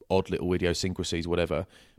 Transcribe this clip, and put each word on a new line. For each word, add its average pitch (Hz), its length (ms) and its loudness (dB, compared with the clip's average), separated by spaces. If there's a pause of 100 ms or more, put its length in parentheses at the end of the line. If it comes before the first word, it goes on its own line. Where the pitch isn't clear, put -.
odd 95 200 2
little 90 240 0
idiosyncrasies, 87 720 0
whatever. 85 400 0 (320)